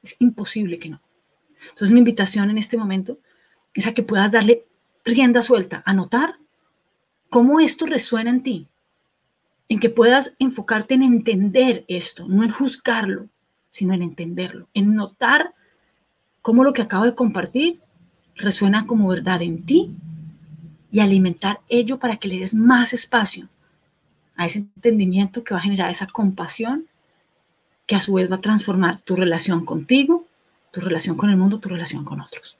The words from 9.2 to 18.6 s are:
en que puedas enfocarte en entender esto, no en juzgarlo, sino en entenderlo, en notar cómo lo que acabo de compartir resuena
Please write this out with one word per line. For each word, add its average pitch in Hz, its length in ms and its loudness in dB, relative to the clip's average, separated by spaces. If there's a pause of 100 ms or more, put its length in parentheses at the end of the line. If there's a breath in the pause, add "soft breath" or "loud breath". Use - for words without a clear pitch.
en 214 120 0
que 226 100 2
puedas 240 480 4
enfocarte 226 560 -2
en 262 80 4
entender 233 840 2
esto, 175 400 -8
no 202 160 2
en 226 60 -2
juzgarlo, 220 760 -4 (440)
sino 185 220 -2
en 180 100 -2
entenderlo, 175 680 -10
en 208 220 2
notar 247 580 0 (880)
cómo 233 200 4
lo 277 100 4
que 240 100 -2
acabo 202 240 0
de 240 100 0
compartir 247 640 -2 (560)
resuena 208 500 0